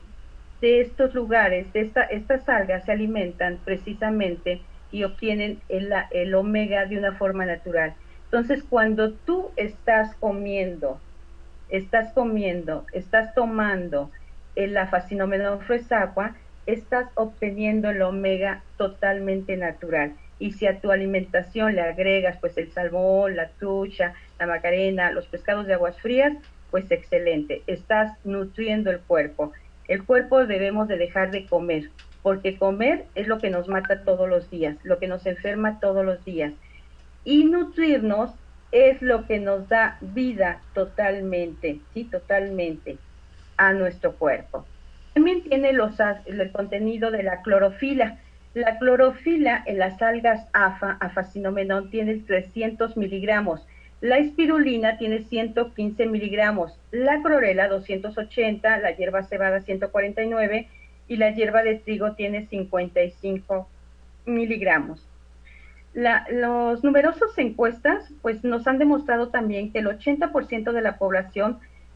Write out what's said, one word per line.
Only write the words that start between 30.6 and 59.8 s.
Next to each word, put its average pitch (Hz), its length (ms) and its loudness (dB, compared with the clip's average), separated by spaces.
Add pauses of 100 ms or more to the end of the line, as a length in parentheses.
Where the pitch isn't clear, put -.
de 196 100 -2
dejar 185 340 0
de 196 160 -6
comer, 170 420 0 (320)
porque 196 380 0
comer 208 460 2 (100)
es 202 120 -4
lo 220 120 0
que 214 100 -2
nos 180 180 -2
mata 196 360 0
todos 185 260 2
los 175 220 0
días, 156 320 -4
lo 180 160 0
que 185 80 -4
nos 185 180 -6
enferma 214 540 -2
todos 196 260 2
los 185 180 -2
días. 156 300 -4 (720)
Y 294 180 6
nutrirnos 285 880 2 (400)
es 262 300 6
lo 233 260 2
que 214 120 0
nos 196 280 -2
da 220 320 2
vida 196 600 -2 (120)
totalmente, 185 1080 -2 (140)
¿sí? 233 120 -8
Totalmente 185 920 -4 (600)
a 196 160 6
nuestro 180 400 0
cuerpo. 135 520 -2 (480)
También 349 300 4
tiene 269 300 2
los 214 260 2
as-, 208 260 0
el 190 260 -4
contenido 214 600 -2
de 208 120 -2
la 185 180 -4
clorofila. 214 800 2 (340)
La 226 260 0
clorofila 254 840 4
en 202 140 -2
las 190 220 -2
algas 226 520 2
afa, 196 480 2
afacinomenón, 196 880 -4
tiene 220 300 -2
trescientos 220 760 -2
miligramos. 196 720 0 (320)
La 247 180 4
espirulina 285 800 2
tiene 220 260 -2
ciento 233 500 -2
quince 208 320 -2
miligramos, 208 760 0 (120)
la 277 300 2
clorela 220 460 4
doscientos 196 500 -4
ochenta, 220 640 0
la 190 120 0
hierba 185 320 -2
cebada 190 360 0
ciento 196 320 -4